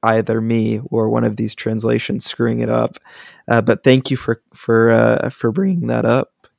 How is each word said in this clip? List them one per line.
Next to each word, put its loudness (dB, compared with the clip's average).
either 0
me 0
or 0
one 0
of -2
these -6
translations -4
screwing -4
it -4
up. -2
Uh, 4
but 0
thank 4
you -2
for, -4
for, 2
uh, 2
for -4
bringing -2
that -2
up -2